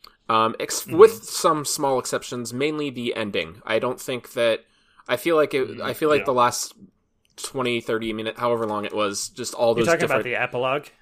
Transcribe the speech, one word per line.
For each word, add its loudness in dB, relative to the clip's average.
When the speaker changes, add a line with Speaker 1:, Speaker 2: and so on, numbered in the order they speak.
Speaker 1:
um, 2
ex- -6
Speaker 2:
Mm-hmm. -2
Speaker 1:
with 8
some 0
small 0
exceptions, -6
mainly -2
the -6
ending. -4
I 0
don't -2
think -10
that, 2
I 0
feel 0
like 4
it, 0
Speaker 2:
Mm-hmm. -12
Speaker 1:
I -4
feel 0
like 4
Speaker 2:
Yeah. -8
Speaker 1:
the 2
last 0
twenty, -4
thirty -4
minutes, -6
however 0
long -2
it -6
was, -2
just -10
all 4
Speaker 3:
You're 2
Speaker 1:
those -
Speaker 3:
talking 2
Speaker 1:
different 0
Speaker 3:
about -6
the -2
epilogue? -2